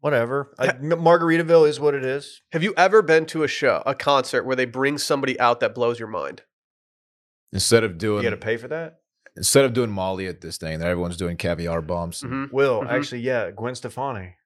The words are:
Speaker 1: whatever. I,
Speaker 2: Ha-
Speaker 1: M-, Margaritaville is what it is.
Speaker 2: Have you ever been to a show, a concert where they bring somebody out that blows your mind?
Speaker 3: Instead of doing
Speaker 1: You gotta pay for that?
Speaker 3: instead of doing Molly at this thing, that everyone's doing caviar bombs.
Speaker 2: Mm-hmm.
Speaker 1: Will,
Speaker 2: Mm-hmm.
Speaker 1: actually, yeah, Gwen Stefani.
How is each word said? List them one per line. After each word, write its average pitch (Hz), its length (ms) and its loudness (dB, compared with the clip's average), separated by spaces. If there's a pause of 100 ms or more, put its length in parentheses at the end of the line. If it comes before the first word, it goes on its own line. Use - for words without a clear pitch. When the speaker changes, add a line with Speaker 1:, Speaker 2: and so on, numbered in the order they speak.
Speaker 1:
whatever. 135 580 0
I, 127 80 0
Speaker 2:
Ha- 135 120 0
Speaker 1:
M-, 147 120 -6
Margaritaville 165 760 6
is 143 120 0
what 147 160 2
it 131 100 -4
is. 139 360 -6 (100)
Speaker 2:
Have 160 100 -2
you 202 160 -2
ever 190 240 6
been 160 260 4
to 160 140 -4
a 147 60 0
show, 117 360 2
a 110 120 0
concert 135 500 0
where 127 100 -2
they 127 100 0
bring 135 340 -2
somebody 139 400 -2
out 120 220 4
that 113 120 0
blows 120 240 -2
your 113 100 -10
mind? 82 360 -8 (1080)
Speaker 3:
Instead 110 320 4
of 92 140 -4
doing 104 260 -2
Speaker 1:
You 117 60 0
gotta 101 100 -6
pay 113 180 -4
for 117 100 -14
that? 160 320 -10 (380)
Speaker 3:
instead 139 280 4
of 127 60 0
doing 117 200 0
Molly 95 340 -4
at 85 160 -10
this 80 160 -12
thing, 80 220 -6
that 85 80 -2
everyone's 87 280 -2
doing 85 220 -4
caviar 85 460 -2
bombs. 85 400 -8
Speaker 2:
Mm-hmm. 135 300 -6
Speaker 1:
Will, 131 280 2
Speaker 2:
Mm-hmm. 131 80 -6
Speaker 1:
actually, 127 320 -4
yeah, 117 300 -2
Gwen 113 240 -8
Stefani. 117 600 -8 (100)